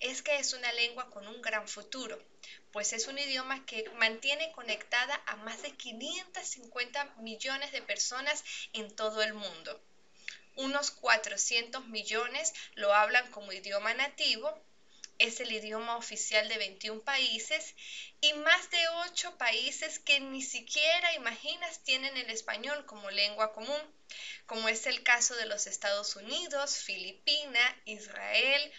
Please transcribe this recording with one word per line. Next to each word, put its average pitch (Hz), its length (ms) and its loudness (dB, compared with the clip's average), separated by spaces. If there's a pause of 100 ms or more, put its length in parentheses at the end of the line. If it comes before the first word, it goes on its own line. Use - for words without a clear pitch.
es 254 220 -4
que 294 160 4
es 269 140 0
una 247 200 -2
lengua 240 380 0
con 202 180 -12
un 240 120 -12
gran 214 280 -2
futuro, 220 520 -8 (520)
pues 208 200 -2
es 220 140 -2
un 269 140 -8
idioma 262 460 -2
que 220 240 -6
mantiene 240 600 2
conectada 240 760 -2
a 214 100 -4
más 220 260 -10
de 285 140 -6
quinientas 330 720 -8
cincuenta 247 560 -4 (140)
millones 262 520 -4
de 262 120 -6
personas 262 600 -2 (300)
en 214 240 -6
todo 214 260 2
el 214 100 2
mundo. 170 480 -8 (760)
Unos 277 340 0
cuatrocientos 233 960 2
millones 233 680 0 (220)
lo 202 180 4
hablan 226 380 6
como 202 220 -10
idioma 202 420 0
nativo, 269 680 0 (580)
es 226 220 2
el 233 120 -4
idioma 220 440 -2
oficial 214 520 0
de 220 100 0
veintiún 214 420 -6
países 262 760 0 (460)
y 302 140 6
más 330 360 6
de 339 180 4 (180)
ocho 349 320 -4
países 254 600 0
que 285 220 4
ni 269 220 -6
siquiera 320 720 2
imaginas 302 720 -6
tienen 269 340 0
el 240 100 -4
español 226 560 -4
como 208 260 -10
lengua 208 440 2
común, 262 260 -4 (640)
como 220 240 0
es 226 180 2
el 240 160 -2
caso 240 340 6
de 220 100 -2
los 208 200 -2
Estados 202 500 0
Unidos, 277 600 -2
Filipinas, 240 1000 0 (120)
Israel, 214 920 2